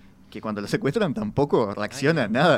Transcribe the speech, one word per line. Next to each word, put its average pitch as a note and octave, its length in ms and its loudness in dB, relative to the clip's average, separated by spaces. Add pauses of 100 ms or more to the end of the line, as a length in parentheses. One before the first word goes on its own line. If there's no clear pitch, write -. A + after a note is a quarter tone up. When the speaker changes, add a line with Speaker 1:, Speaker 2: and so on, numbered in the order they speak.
(280)
Speaker 1:
que G#2+ 140 -14
cuando G#2+ 180 -6
lo G2+ 60 -6
secuestran C3+ 480 0
tampoco A2 580 0
reacciona C3 500 0
Speaker 2:
Ay. G#2+ 40 0
Speaker 1:
a - 20 -4
nada, C3+ 300 4